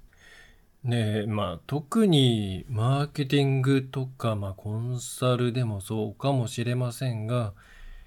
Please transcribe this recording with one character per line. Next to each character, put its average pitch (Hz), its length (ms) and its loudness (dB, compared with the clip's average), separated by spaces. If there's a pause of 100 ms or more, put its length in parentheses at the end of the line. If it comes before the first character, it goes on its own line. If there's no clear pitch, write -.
(840)
で、 110 420 0
ま 101 260 0
あ、 82 140 -8
特 208 400 2
に 117 640 4
マ 127 320 2
ー 147 60 0
ケ 143 180 -4
テ 143 140 2
ィ 139 80 4
ン 135 160 2
グ 135 200 4
と 131 220 -6
か、 117 320 -4
ま 101 120 -4
あ、 98 40 -6
コ 110 260 -6
ン 123 220 -4
サ 127 340 0
ル 120 200 0
で 127 100 0
も 104 160 -2
そ 107 280 -4
う 101 60 -10
か 139 180 0
も 127 160 0
し - 180 -4
れ 123 80 0
ま 123 180 -2
せ 127 220 -4
ん 110 120 -6
が、 117 280 -2 (520)